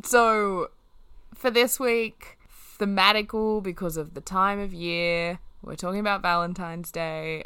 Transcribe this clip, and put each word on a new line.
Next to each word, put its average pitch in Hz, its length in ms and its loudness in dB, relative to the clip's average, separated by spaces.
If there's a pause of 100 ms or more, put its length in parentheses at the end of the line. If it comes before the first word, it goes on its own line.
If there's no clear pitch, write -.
so 214 680 4 (640)
for 254 160 -2
this 240 300 2
week, 233 580 -2 (400)
thematical 208 840 2
because 175 360 -4
of 160 180 -6
the 139 60 -10
time 196 400 0
of 196 120 -4
year, 170 680 0 (220)
we're - 120 -12
talking 185 240 -4
about 202 240 0
Valentine's 175 680 -2
Day, 160 540 -6